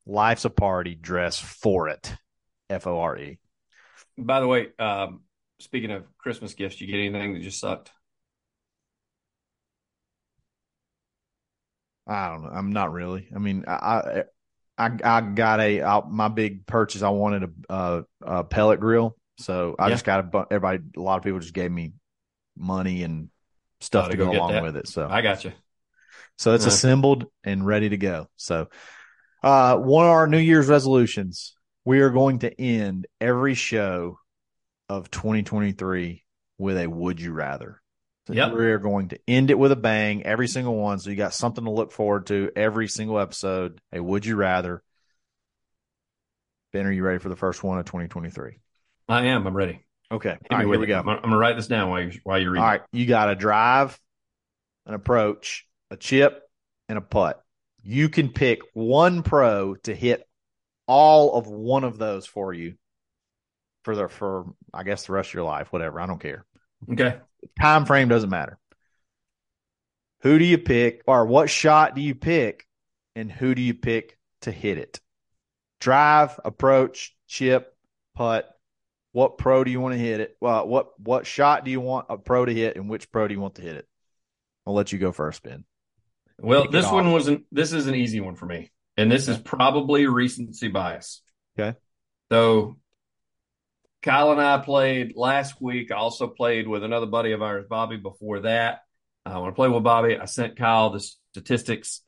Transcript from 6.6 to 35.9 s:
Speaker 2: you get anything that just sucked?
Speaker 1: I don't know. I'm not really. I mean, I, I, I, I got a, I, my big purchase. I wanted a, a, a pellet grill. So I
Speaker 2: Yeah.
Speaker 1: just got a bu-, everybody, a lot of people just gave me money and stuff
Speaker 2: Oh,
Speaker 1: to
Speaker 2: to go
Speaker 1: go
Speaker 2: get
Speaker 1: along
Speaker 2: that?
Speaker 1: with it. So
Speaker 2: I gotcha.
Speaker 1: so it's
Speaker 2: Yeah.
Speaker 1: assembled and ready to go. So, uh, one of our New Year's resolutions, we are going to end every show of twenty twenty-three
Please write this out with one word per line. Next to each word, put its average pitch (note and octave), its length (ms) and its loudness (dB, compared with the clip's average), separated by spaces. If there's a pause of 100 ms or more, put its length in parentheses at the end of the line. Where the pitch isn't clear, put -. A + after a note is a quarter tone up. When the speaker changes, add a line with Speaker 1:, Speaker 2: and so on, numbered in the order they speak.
Speaker 2:
you G2 60 -14
get G2+ 120 -6
anything G2+ 360 -6
that E2+ 80 -10
just F#2+ 160 -14
sucked? - 320 -10 (4000)
Speaker 1:
I G2 220 -4
don't D#2+ 160 -10
know. D2 60 -12
I'm G2 220 -6
not G2 200 -2
really. F2+ 420 -10
I - 40 -10
mean, G2 300 -4
I, F2 40 -4 (1080)
I, A#2 80 0
I, A#2 40 -2 (140)
I A#2 160 4
got A2 400 0
a, G#2 220 2
I, G2+ 260 2
my G#2+ 200 -2
big G#2+ 380 -4
purchase. G#2+ 360 -2
I G2+ 80 2
wanted G2+ 400 -2 (180)
a, F#2 60 -8
a, F2 300 -4 (180)
a F2 220 -4
pellet G#2+ 360 2
grill. A2+ 360 2 (220)
So F2+ 400 -6
I G2 100 2
Speaker 2:
Yeah. A#2 60 2
Speaker 1:
just A#2+ 100 -6
got G2 160 2
a - 40 -4
bu-, F#2 260 -4
everybody, F#2+ 280 -2 (180)
a D#2 40 -12
lot F#2+ 180 -2
of F2+ 60 -10
people F#2+ 140 -4
just E2+ 160 -14
gave F2+ 160 -4
me E2+ 220 -8 (640)
money F#2 460 -4
and D#2+ 280 -8 (500)
stuff F#2+ 260 0
Speaker 2:
Oh, - 20 -6
Speaker 1:
to F2 40 -4
Speaker 2:
to F2+ 60 -2
go F#2+ 80 2
Speaker 1:
go F2+ 60 0
Speaker 2:
get E2+ 60 2
Speaker 1:
along E2+ 140 0
Speaker 2:
that? G#2+ 100 0
Speaker 1:
with D#2+ 140 -6
it. - 120 -10
So D2+ 200 -6
Speaker 2:
I G#2+ 140 -2
gotcha. G2 320 -4 (800)
Speaker 1:
so A2+ 180 4
it's A2 100 2
Speaker 2:
Yeah. A2+ 40 4
Speaker 1:
assembled C3 580 4 (180)
and G2 200 -4
ready G#2 240 2
to G#2 80 -2
go. F2+ 400 -4
So, D#2+ 320 -6 (760)
uh, C3 360 6
one C#3 260 4
of E3+ 60 6
our D#3+ 160 6
New D#3 120 2
Year's D#3+ 300 6
resolutions, C3 840 2 (300)
we C3 160 4
are C#3 100 6
going C3 300 2
to B2 200 -6
end G#2 460 -2 (140)
every B2 340 0
show F#2 640 -4 (720)
of G2 200 -8
twenty A2 320 -2
twenty-three F#2+ 800 -4 (340)